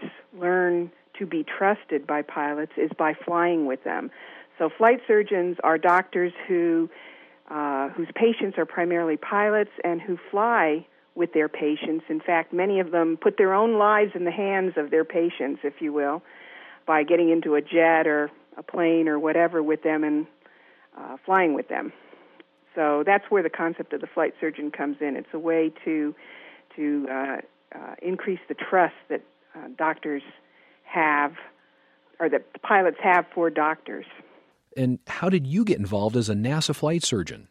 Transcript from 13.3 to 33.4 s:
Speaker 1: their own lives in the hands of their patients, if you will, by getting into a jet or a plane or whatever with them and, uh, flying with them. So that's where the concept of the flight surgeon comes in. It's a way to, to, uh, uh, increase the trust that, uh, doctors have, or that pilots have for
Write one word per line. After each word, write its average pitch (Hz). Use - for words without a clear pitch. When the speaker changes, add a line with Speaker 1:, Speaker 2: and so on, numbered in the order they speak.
Speaker 1:
their 190
own 220
lives 208
in 175
the 170
hands 196
of 147
their 160
patients, 160
if 143
you 151
will, 147
by 156
getting 170
into 156
a 147
jet 165
or 147
a -
plane 165
or 151
whatever 165
with 151
them 156
and, 151
uh, 139
flying 185
with 139
them. -
So 147
that's 196
where 202
the 160
concept -
of -
the -
flight -
surgeon 151
comes 143
in. 143
It's -
a 160
way 160
to, 151
to, 147
uh, 135
uh, -
increase 185
the 147
trust -
that, 151
uh, 156
doctors 156
have, 151
or 165
that -
pilots 185
have 180
for 170